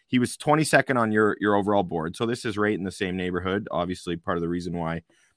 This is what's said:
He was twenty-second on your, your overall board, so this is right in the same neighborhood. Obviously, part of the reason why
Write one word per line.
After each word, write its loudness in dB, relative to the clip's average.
He 2
was 0
twenty-second 2
on 2
your, 4
your 4
overall 4
board, -4
so -4
this -4
is -4
right 2
in -4
the -6
same -4
neighborhood. -2
Obviously, -4
part -4
of -4
the -2
reason -4
why -4